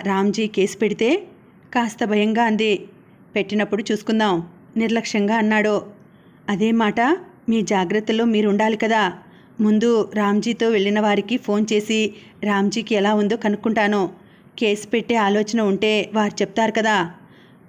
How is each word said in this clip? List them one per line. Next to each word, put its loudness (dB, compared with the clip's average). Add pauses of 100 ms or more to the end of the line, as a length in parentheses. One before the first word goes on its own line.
రామ్జీ 0
కేసు -2
పెడితే? 0 (520)
కాస్త -2
భయంగా 2
అంది. 0 (480)
పెట్టినప్పుడు -2
చూసుకుందాం, 0 (340)
నిర్లక్ష్యంగా 0
అన్నాడు. 2 (680)
అదే 0
మాట, 0 (480)
మీ 0
జాగ్రత్తలో 0
మీరు 2
ఉండాలి 0
కదా. 0 (480)
ముందు 2
రామ్జీతో 0
వెళ్ళిన 2
వారికి 0
ఫోన్ -2
చేసి 0 (300)
రామ్జీకి 0
ఎలా 2
ఉందో 0
కనుక్కుంటాను. 0 (500)
కేసు -2
పెట్టే -2
ఆలోచన 0
ఉంటే 0
వారు 0 (100)
చెప్తారు 0
కదా. 0 (580)